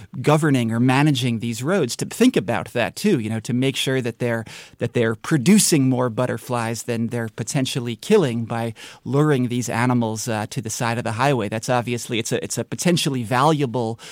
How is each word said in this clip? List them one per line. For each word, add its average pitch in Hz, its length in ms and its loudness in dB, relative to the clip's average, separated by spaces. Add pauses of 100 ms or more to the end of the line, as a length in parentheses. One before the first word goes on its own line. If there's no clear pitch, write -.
(200)
governing 147 220 4
or 120 380 2
managing 127 580 2
these 117 240 -6
roads 151 320 -2
to - 100 -6
think - 320 4
about 110 360 -2
that 110 240 -2
too, 196 240 2
you 107 100 -4
know, 113 80 -2
to 110 140 -6
make 131 240 0
sure 131 240 0
that 117 180 -6
they're, 117 260 -2 (340)
that 117 140 -4
they're 113 220 2
producing 156 760 4
more 127 220 2
butterflies 120 720 -4
than 117 260 -2
they're 117 280 -4
potentially 120 580 -2
killing 127 500 2
by 113 300 -4 (300)
luring 135 420 2
these 120 220 -2
animals, 117 580 0
uh, 110 240 -2
to 135 100 -6
the 110 80 -8
side 117 300 -2
of 120 60 -6
the 110 80 -2
highway. 120 360 2
That's 110 200 -4
obviously, 120 500 -2
it's - 140 -4
a, 120 100 -2
it's - 160 -6
a 117 60 -4
potentially 143 580 0
valuable 123 800 0 (120)